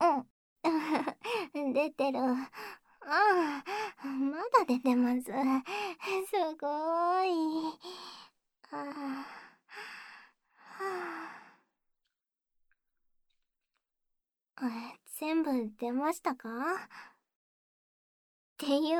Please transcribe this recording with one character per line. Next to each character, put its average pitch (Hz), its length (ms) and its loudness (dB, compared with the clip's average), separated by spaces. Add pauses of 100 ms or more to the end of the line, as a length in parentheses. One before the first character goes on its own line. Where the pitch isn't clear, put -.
う 330 60 6 (140)
ん。 254 80 -8 (340)
<laughs> 311 1120 0
出 294 180 2
て 277 220 0
る。 254 80 -2
あ 254 300 0 (520)
あ、 320 600 4 (420)
ま 269 300 0 (220)
だ 403 80 4
出 254 120 2
て 254 160 4
ま 247 200 4
す。 247 80 0
す 214 100 -8 (1300)
ご 339 640 2
い。 381 40 4 (1400)
あ - 0 -
あ。 294 60 -10 (1800)
は 349 760 -6 (3250)
あ。 262 100 -4
え、 240 40 -2 (480)
全 320 240 2
部 302 80 0 (280)
出 240 120 -2
ま 285 220 0
し 330 100 -6
た 269 140 0
か？ 254 400 -4
っ - 20 -4 (1800)
て 285 200 2
い 311 220 2